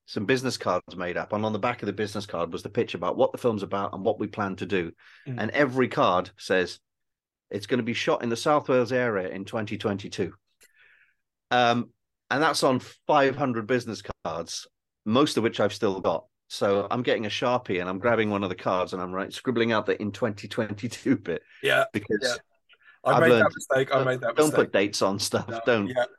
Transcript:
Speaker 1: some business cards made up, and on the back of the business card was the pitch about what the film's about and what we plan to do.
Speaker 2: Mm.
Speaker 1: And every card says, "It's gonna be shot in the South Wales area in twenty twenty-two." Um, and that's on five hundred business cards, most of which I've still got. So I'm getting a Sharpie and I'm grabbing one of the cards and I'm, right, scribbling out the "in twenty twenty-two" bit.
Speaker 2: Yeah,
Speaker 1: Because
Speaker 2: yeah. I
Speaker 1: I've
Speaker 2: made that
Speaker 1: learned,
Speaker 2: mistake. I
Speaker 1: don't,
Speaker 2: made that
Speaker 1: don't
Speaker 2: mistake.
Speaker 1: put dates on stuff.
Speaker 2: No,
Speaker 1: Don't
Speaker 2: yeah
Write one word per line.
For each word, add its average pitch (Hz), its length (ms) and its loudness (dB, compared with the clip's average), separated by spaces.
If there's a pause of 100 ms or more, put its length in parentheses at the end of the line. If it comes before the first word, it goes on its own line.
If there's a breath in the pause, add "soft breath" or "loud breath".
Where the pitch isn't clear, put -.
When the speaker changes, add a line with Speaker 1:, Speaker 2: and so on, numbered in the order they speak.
Speaker 1:
some 107 200 -6
business 127 300 0
cards 90 400 -4
made 90 200 -6
up, 82 160 -6
and 104 120 -2
on 110 80 -2
the 107 60 -4
back 120 240 -2
of 110 40 -6
the 101 60 -2
business 104 340 -6
card 85 260 -4
was 87 100 -8
the - 60 -10
pitch - 260 -2
about 90 220 -4
what 131 160 2
the - 60 -10
film's 110 240 -2
about 98 320 -4
and 95 100 -8
what 113 160 0
we 107 60 -4
plan 98 300 -4
to 98 100 -8
do. 87 260 -2 (360 soft breath)
Speaker 2:
Mm. 127 100 -8
Speaker 1:
And 110 140 -2
every 131 360 2
card 92 480 2
says, 92 420 0 (720)
"It's 101 160 -8
gonna 123 160 0
be 113 120 -4
shot - 280 -2
in 120 60 -4
the 117 80 -2
South 151 320 0
Wales 127 240 2
area 113 360 0
in 95 160 -8
twenty 107 340 -6
twenty-two." 98 560 -4 (1160 soft breath)
Um, 120 400 4 (400)
and 135 120 0
that's 151 200 2
on 131 180 4 (260)
five 139 300 6
hundred 120 300 -2
business 117 360 -2 (220)
cards, 82 420 -8 (380)
most 135 320 4
of 110 60 4
which 113 160 0
I've 101 160 2
still 95 260 0
got. 87 260 0 (220)
So 101 420 0
I'm 120 120 -2
getting 117 240 0
a 104 40 -6
Sharpie 120 500 0
and 87 80 -4
I'm 92 100 -4
grabbing 110 320 2
one 101 140 0
of 95 60 -2
the 92 40 -6
cards 92 380 -2
and 92 100 -4
I'm, 90 100 -6
right, 95 200 -6
scribbling 117 400 0
out 110 140 2
the - 140 0
"in 104 120 -4
twenty 104 340 -4
twenty-two" 110 680 -2
bit. - 260 -6 (200)
Speaker 2:
Yeah, - 300 4
Speaker 1:
Because 104 300 -2
Speaker 2:
yeah. 123 120 0 (680 soft breath)
I 127 120 4
Speaker 1:
I've 123 60 6
Speaker 2:
made - 80 8
that 123 60 10
Speaker 1:
learned, - 180 4
Speaker 2:
mistake. 135 380 0
I 139 40 4
Speaker 1:
don't, 131 100 2
Speaker 2:
made 127 140 0
that 117 160 -4
Speaker 1:
don't 151 100 6
Speaker 2:
mistake. 143 100 2
Speaker 1:
put - 160 2
dates 101 300 2
on 98 160 2
stuff. 98 300 -2
Speaker 2:
No, 117 180 -6
Speaker 1:
Don't 110 220 4
Speaker 2:
yeah 123 160 0 (140)